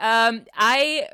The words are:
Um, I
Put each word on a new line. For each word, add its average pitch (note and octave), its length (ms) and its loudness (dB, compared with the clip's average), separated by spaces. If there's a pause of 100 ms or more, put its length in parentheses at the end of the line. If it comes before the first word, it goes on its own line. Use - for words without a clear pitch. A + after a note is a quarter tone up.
Um, A3+ 460 0 (100)
I C#4 580 0